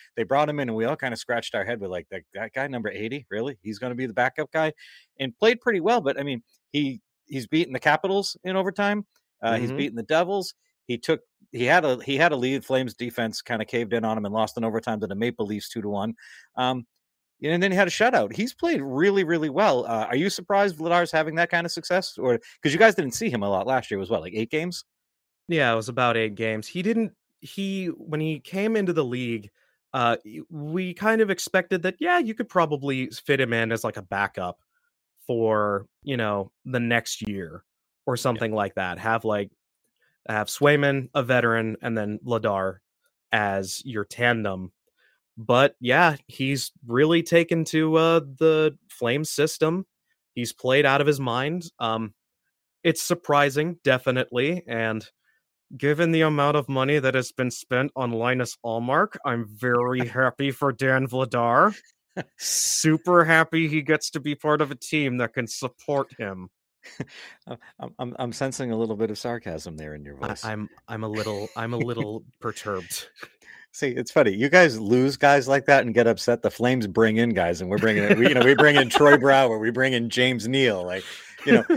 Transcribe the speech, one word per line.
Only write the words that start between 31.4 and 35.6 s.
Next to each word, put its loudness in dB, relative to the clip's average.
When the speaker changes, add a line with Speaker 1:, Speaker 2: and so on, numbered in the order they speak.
Speaker 2:
that, -2
yeah, 2
you -2
could -6
probably 0
s-, -16
fit 0
him 0
in 0
as, -4
like, -4
a -12
backup -6
for, 0